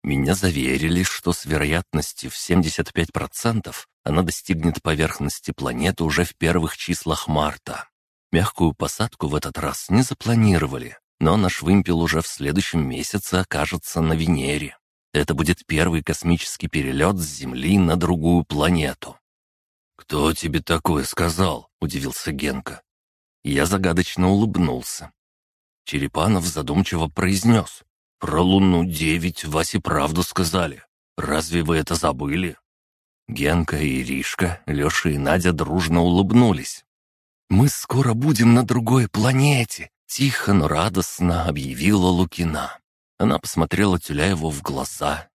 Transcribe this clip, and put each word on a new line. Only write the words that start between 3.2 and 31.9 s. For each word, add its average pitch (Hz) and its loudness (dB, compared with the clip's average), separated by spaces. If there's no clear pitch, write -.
она 80 0
достигнет 82 -2
поверхности 78 -2
планеты 71 -2
уже 82 2
в - -6
первых 82 0
числах - -4
марта. 76 -4
Мягкую 85 2
посадку - -6
в 76 -2
этот 71 -6
раз 76 -6
не 110 4
запланировали, 90 0
но 80 4
наш 95 0
вымпел 87 2
уже 82 0
в - -6
следующем 78 -4
месяце 76 -4
окажется 82 -2
на 80 2
Венере. 76 -2
Это 76 0
будет 80 0
первый 82 0
космический - -2
перелет 80 0
с 82 -4
Земли 69 0
на 87 4
другую 85 2
планету". 76 -2
"Кто 78 0
тебе 78 -2
такое 80 0
сказал?" 85 -2
удивился 69 -6
Генка. 67 -6
Я 69 0
загадочно 90 2
улыбнулся. 90 0
Черепанов 85 0
задумчиво 80 0
произнес: 98 2
"Про 80 0
Луну 92 6
девять 82 -2
Васе 80 -2
правду 78 0
сказали. 82 -2
Разве 80 -2
вы 82 0
это 78 -2